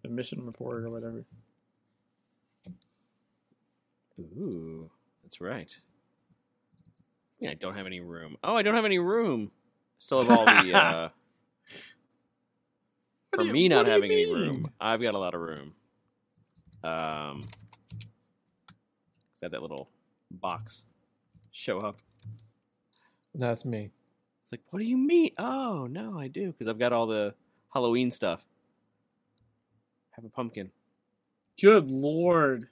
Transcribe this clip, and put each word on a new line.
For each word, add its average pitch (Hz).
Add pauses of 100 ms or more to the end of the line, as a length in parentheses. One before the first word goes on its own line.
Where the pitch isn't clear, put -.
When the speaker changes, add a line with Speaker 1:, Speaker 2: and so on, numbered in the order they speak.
Speaker 1:
The 135
mission 123
report 120
or 117
whatever. 117 (3000)
Speaker 2:
Ooh, 82 (320)
that's -
right. 90 (1600)
Yeah, 131
I -
don't 92
have 98
any 92
room. 82
Oh, 208
I 220
don't 208
have 220
any 196
room. 175 (460)
Still 131
have 120
all 110
the, 90
Speaker 1:
<laughs> -
Speaker 2:
uh, 82 (2250)
Speaker 1:
What -
Speaker 2:
for 113
Speaker 1:
do 113
you, 107
Speaker 2:
me 170
not 156
Speaker 1:
what 113
do -
you 110
Speaker 2:
having 101
any -
Speaker 1:
mean? 427
Speaker 2:
room, -
I've 113
got 110
a 98
lot 90
of 85
room. 76 (1120)
Um, 78 (500)
'cause -
I -
had 85
that 62
little 69 (420)
box 92 (680)
show 98
up. 104 (1400)
Speaker 3:
That's 123
me. 107 (520)
Speaker 2:
It's -
like, -
"What 185
do 220
you 247
mean?" 320
Oh, 226
no, 190
I 135
do, 180
'cause 110
I've 110
got 120
all 117
the 104 (380)
Halloween 123
stuff. 87 (1700)
Have 113
a 107
pumpkin. 113 (920)
Speaker 1:
Good 196
lord. 147